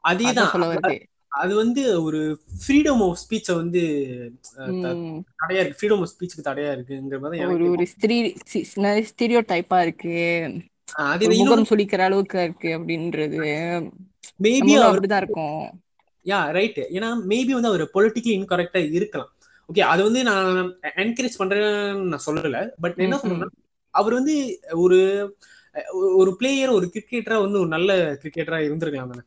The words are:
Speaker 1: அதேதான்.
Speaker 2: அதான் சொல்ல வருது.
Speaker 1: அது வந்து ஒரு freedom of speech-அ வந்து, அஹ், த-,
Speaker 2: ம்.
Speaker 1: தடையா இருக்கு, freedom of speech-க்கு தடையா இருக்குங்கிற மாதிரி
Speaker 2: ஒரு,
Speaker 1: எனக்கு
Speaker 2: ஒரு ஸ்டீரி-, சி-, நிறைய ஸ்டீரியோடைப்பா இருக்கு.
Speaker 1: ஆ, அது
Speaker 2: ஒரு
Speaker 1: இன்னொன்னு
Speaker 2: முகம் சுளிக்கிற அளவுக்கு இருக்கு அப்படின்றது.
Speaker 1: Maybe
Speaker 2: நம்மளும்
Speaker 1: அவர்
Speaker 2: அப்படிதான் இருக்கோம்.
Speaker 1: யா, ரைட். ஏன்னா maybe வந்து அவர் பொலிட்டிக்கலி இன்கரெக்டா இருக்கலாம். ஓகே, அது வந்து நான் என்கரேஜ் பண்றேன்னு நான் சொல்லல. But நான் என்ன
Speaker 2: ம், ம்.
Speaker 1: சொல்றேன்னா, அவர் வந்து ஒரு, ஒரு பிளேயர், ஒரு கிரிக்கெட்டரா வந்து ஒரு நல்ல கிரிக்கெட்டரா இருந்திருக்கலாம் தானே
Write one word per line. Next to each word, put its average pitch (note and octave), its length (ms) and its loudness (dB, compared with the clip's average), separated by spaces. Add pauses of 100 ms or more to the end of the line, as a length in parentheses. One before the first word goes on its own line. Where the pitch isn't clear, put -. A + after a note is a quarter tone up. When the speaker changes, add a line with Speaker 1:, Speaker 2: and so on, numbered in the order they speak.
Speaker 1:
அதேதான். E3+ 40 4
Speaker 2:
அதான் A#3 380 2
சொல்ல E3+ 240 0
வருது. - 300 -2 (240)
Speaker 1:
அது E3+ 280 -4
வந்து A3+ 480 2
ஒரு D#3 360 -2 (280)
freedom C#4+ 320 4
of F3 180 2 (120)
speech-அ G#3+ 240 -2
வந்து, E3+ 280 0 (760)
அஹ், F#3 240 -6
த-, F3 140 -4
Speaker 2:
ம். E3 280 -8 (160)
Speaker 1:
தடையா F3 200 -2
இருக்கு, F#3 280 -2
freedom G#3 120 4
of E3+ 80 -2
speech-க்கு F3 360 -12
தடையா C#3+ 240 -4
இருக்குங்கிற C3+ 520 -8
மாதிரி D3+ 240 -6
Speaker 2:
ஒரு, F3+ 100 0
Speaker 1:
எனக்கு E3+ 160 2
Speaker 2:
ஒரு F3 180 0
ஸ்டீரி-, A3+ 480 -2 (180)
சி-, E3 200 -2
நிறைய G#3 340 2
ஸ்டீரியோடைப்பா G3+ 760 2
இருக்கு. E3+ 680 -2 (480)
Speaker 1:
ஆ, C#3+ 100 0
அது F3 160 2
Speaker 2:
ஒரு A3 100 6
Speaker 1:
இன்னொன்னு - 20 4
Speaker 2:
முகம் A#3 260 6
சுளிக்கிற G#3 360 2
அளவுக்கு F#3+ 440 2
இருக்கு E3+ 240 -6
அப்படின்றது. D#3+ 680 -4 (1040)
Speaker 1:
Maybe A3+ 140 4
Speaker 2:
நம்மளும் C#4+ 260 8
Speaker 1:
அவர் G#3 160 6
Speaker 2:
அப்படிதான் G3 180 0
இருக்கோம். D#3+ 640 -6 (440)
Speaker 1:
யா, F3+ 260 0
ரைட். G3+ 260 0
ஏன்னா G3+ 380 -4 (140)
maybe A#3+ 220 0
வந்து A#3+ 160 0
அவர் F3 260 0
பொலிட்டிக்கலி G#3+ 500 2
இன்கரெக்டா F3 480 -2
இருக்கலாம். E3 400 -4 (420)
ஓகே, F#3+ 60 4
அது E3 240 4
வந்து A#3 200 2
நான் F#3 560 0 (160)
என்கரேஜ் A#3 440 -4
பண்றேன்னு G3+ 640 0
நான் E3 240 -4
சொல்லல. D#3 440 -4 (120)
But - 0 -
நான் F3 160 -4
என்ன F#3+ 260 0
Speaker 2:
ம், - 40 -4
ம். F#3 40 -2
Speaker 1:
சொல்றேன்னா, F3 160 -4 (420)
அவர் G3+ 240 0
வந்து C4+ 480 -2 (100)
ஒரு, F#3+ 640 2 (800)
ஒரு F#3+ 200 6
பிளேயர், C4+ 340 0
ஒரு F3+ 240 0
கிரிக்கெட்டரா A3+ 460 -4
வந்து G3+ 200 0
ஒரு F3+ 80 0
நல்ல E3+ 460 0
கிரிக்கெட்டரா D#3 440 -6
இருந்திருக்கலாம் D3+ 520 -4
தானே B2 180 -16